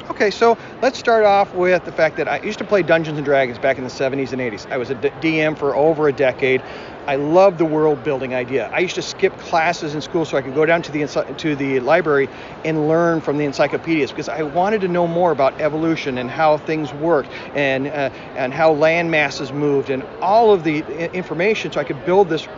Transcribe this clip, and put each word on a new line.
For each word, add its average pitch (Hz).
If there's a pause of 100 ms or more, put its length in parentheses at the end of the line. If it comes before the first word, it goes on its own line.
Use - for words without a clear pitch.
Okay, 214
so 226 (240)
let's 269
start 226
off 196
with 180
the 165
fact 156
that 151
I 139
used 208
to 208
play 196
Dungeons 160
and 143
Dragons 135
back 135
in 131
the 127
seventies 135
and 131
eighties. 110
I 135
was 123
a 139
d-, 135 (100)
D 160
M 156
for 139
over 151
a 139
decade. 131 (420)
I 143
loved 165
the 170
world 151
building 131
idea. 123
I 147
used 180
to 175
skip -
classes 165
in 151
school 160
so 147
I 139
could 131
go 156
down 165
to 147
the 147
insi-, 143
to 151
the 135
library 143 (340)
and 156
learn 165
from 143
the 147
encyclopedias 143
because 151
I 151
wanted 180
to 190
know 175
more 170
about 131
evolution 151
and 123
how 151
things 151
worked 147 (260)
and, 135
uh, 143 (260)
and 131
how 160
land 165
masses 143
moved 139
and 131 (180)
all 214
of 175
the 156
i-, 165
information 180
so -
I 143
could 143
build 185
this 156 (100)